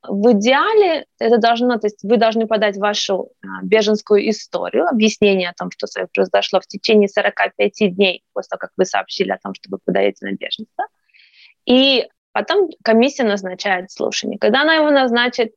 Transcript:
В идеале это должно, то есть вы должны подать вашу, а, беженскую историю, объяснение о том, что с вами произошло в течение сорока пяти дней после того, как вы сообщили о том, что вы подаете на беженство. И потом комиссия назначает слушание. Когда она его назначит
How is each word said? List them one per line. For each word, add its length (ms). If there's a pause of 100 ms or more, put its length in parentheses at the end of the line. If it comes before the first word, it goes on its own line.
В 280
идеале 720 (120)
это 200
должно, 400
то 100
есть 160
вы 140
должны 280
подать 320
вашу, 520 (120)
а, 220
беженскую 640
историю, 580
объяснение 640
о 40
том, 180
что 160
с 80
вами 180
произошло 460
в 80
течение 400
сорока 480
пяти 320
дней 340 (120)
после 160
того, 100
как 160
вы 100
сообщили 460
о 100
том, 120
что 160
вы 160
подаете 400
на 80
беженство. 520 (800)
И 400 (280)
потом 360 (140)
комиссия 400
назначает 680
слушание. 480
Когда 240
она 100
его 180
назначит 640